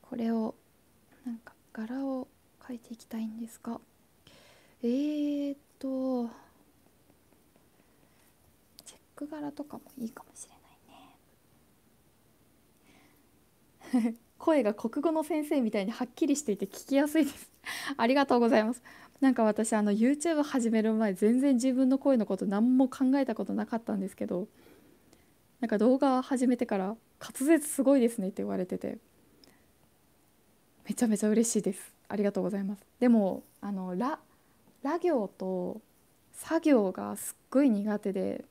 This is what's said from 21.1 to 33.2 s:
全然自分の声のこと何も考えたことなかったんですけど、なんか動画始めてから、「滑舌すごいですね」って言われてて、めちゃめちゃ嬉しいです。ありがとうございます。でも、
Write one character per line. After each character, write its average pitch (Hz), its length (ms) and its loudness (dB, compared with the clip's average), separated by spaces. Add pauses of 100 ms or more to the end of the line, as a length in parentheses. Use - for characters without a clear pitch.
全 214 280 2
然 277 160 4
自 254 160 2
分 254 160 4
の 269 100 4
声 269 180 4
の 214 80 4
こ 196 120 -2
と 185 100 -2
何 226 320 4
も 262 100 6
考 262 180 0 (120)
え 269 80 2
た 226 80 -2
こ 214 100 -4
と 202 80 -6
な 208 140 -2
か 233 120 -4
っ - 40 -4
た 214 120 -6
ん 196 60 -2
で 190 80 -4
す - 60 -12
け 208 120 -6
ど、 190 200 -4 (1120)
な 247 60 -4
ん - 20 -4
か 220 80 0
動 247 220 4
画 262 240 2
始 254 240 -2
め 247 100 4
て 240 100 -4
か 208 120 -2
ら、 190 180 -4 (240)
「滑 302 380 2
舌 294 100 -4
す - 140 -4
ご 269 140 6
い 269 40 6
で 233 80 4
す 233 100 -4
ね」 190 120 -2
っ - 0 -
て - 120 -8
言 202 60 -4
わ 196 80 -4
れ 185 80 -2
て 185 140 -8
て、 - 200 -8 (1900)
め 208 60 -4
ち - 80 -2
ゃ 240 60 2
め 208 100 2
ち - 60 -2
ゃ 214 40 2
嬉 226 220 2
し - 60 -2
い 202 60 0
で 208 100 -2
す。 - 200 -14 (140)
あ - 80 -12
り 208 80 -2
が 202 80 2
と 277 100 -4
う - 40 -2
ご 180 60 -2
ざ 202 100 -4
い 196 40 -6
ま 196 120 -6
す。 - 100 -20 (140)
で 247 80 4
も、 208 340 4 (180)